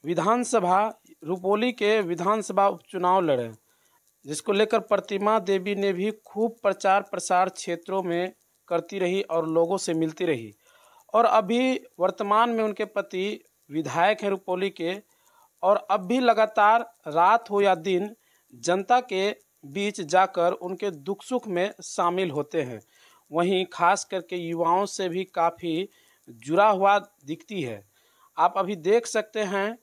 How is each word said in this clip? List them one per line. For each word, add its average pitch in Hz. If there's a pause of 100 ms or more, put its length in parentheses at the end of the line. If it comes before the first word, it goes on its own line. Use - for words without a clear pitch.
विधानसभा, 190 (380)
रुपौली 196
के 214
विधानसभा 196
उपचुनाव 185
लड़े, 123 (720)
जिसको 151
लेकर 214
प्रतिमा 202
देवी 190
ने 196
भी 190 (160)
खूब 226
प्रचार 196
प्रसार 185
क्षेत्रों 185
में 175 (360)
करती 170
रही 190
और 165
लोगों 165
से 175
मिलती 160
रही। 117 (640)
और 226
अभी 233 (200)
वर्तमान 208
में 226
उनके 214
पति 202 (300)
विधायक 160
हैं 202
रुपौली 185
के, 175 (680)
और 196
अब 196
भी 240
लगातार 220 (260)
रात 180
हो 202
या 196
दिन 190 (380)
जनता 180
के 202 (340)
बीच 202
जाकर 180
उनके 185
दुख 165
सुख 247
में 185 (120)
शामिल 180
होते 147
हैं। 123 (500)
वहीं 180
खास 180
करके 180
युवाओं 170
से 190
भी 180
काफ़ी 170 (400)
जुड़ा 143
हुआ 196
दिखती 175
है। 110 (540)
आप 175
अभी 196
देख 202
सकते 214
हैं 202